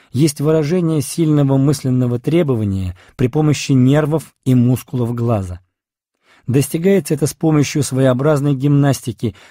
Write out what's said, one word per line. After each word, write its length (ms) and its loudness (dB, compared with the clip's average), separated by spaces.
есть 300 0
выражение 600 0
сильного 560 0
мысленного 600 0
требования 800 -2
при 120 0
помощи 440 0
нервов 640 0
и 80 2
мускулов 600 0
глаза. 460 -4
Достигается 680 0
это 140 -2
с 80 -4
помощью 480 0
своеобразной 720 0
гимнастики, 840 0